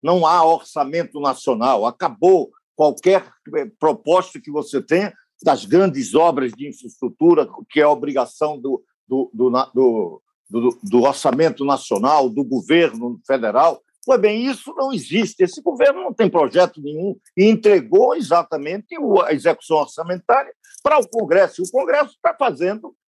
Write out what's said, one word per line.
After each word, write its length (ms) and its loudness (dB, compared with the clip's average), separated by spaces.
Não 240 0
há 180 4
orçamento 720 -4
nacional, 680 -2
acabou 640 0
qualquer, 500 2
é, 80 -4
proposta 600 -2
que 120 -20
você 320 -6
tenha 320 -2
das 220 0
grandes 500 0
obras 380 2
de 160 -14
infraestrutura, 800 0
que 100 0
é 20 6
a 60 4
obrigação 720 -4
do, 240 -6
do, 240 -4
do, 160 0
na-, 260 -2
do, 460 0
do, 320 -2
do 200 2
orçamento 600 0
nacional, 640 0
do 160 -4
governo 840 -2
federal. 540 0
Pois 160 2
bem, 240 0
isso 300 -8
não 180 -4
existe. 500 -2
Esse 200 -2
governo 400 0
não 100 -8
tem 160 0
projeto 540 0
nenhum 340 -8
e 120 4
entregou 680 4
exatamente 840 -4
o, 240 0
a 100 -2
execução 460 -2
orçamentária 720 -4
para 160 2
o 100 -2
Congresso. 540 0
O 80 -8
Congresso 520 -2
tá 160 -2
fazendo 560 -4